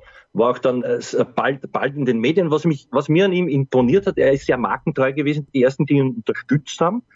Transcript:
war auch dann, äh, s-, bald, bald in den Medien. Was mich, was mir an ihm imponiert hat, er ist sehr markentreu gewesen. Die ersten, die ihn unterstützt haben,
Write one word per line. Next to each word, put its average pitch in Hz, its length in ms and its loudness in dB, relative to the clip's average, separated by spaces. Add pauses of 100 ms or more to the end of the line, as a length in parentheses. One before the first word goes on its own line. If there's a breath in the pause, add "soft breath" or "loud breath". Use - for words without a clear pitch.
(340 loud breath)
war 113 160 2
auch 123 80 -2
dann, 123 260 -2
äh, 123 120 -2
s-, 117 200 -8 (180)
bald, 131 380 -4
bald 131 240 -4
in 143 80 -4
den 120 160 0
Medien. 160 320 0
Was 156 140 0
mich, 156 260 0
was 139 160 0
mir 160 160 4
an 196 80 2
ihm 180 160 0
imponiert 135 580 2
hat, 185 120 -2
er 135 160 4
ist 139 140 -2
sehr 135 100 2
markentreu 131 560 -2
gewesen. 147 400 -4
Die 131 100 2
ersten, 135 220 2
die 147 80 0
ihn 131 240 2
unterstützt - 640 -4
haben, 196 220 0 (120)